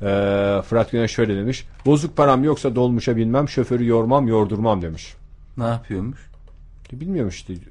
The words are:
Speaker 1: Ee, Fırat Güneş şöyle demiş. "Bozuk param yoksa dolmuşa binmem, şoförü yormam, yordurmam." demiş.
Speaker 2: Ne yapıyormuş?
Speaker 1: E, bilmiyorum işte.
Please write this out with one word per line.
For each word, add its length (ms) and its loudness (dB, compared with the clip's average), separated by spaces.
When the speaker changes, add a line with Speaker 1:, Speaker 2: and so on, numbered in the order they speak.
Speaker 1:
Ee, 600 2
Fırat 300 0
Güneş 180 0
şöyle 260 0
demiş. 300 -4
"Bozuk 300 2
param 280 4
yoksa 320 0
dolmuşa 400 0
binmem, 320 2
şoförü 380 0
yormam, 420 2
yordurmam." 540 2
demiş. 320 -10
Speaker 2:
Ne 80 -4
yapıyormuş? 540 -6
Speaker 1:
E, 80 -12
bilmiyorum 300 -4
işte. 240 -12